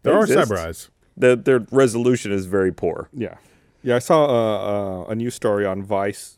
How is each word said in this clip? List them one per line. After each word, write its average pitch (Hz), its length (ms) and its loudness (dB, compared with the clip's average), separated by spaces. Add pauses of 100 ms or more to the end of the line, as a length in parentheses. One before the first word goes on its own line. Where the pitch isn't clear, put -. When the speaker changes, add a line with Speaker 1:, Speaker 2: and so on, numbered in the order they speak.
Speaker 1:
There 143 100 2
Speaker 2:
They 196 60 4
Speaker 1:
are 220 60 4
Speaker 2:
exist. 139 280 2
Speaker 1:
cyber 92 60 -2
eyes. 82 320 -10 (260)
Speaker 2:
The, 127 200 6
their 123 240 2 (100)
resolution 120 640 2
is 95 120 -2
very 95 260 0
poor. - 440 -6
Speaker 3:
Yeah. 117 220 -8 (440)
Yeah, 123 140 0
I 120 60 2
saw 156 260 2
a, 139 60 0
a, 101 800 -2
a 110 40 -4
news 117 220 -6
story 104 280 0
on 98 200 -4
Vice 101 540 -4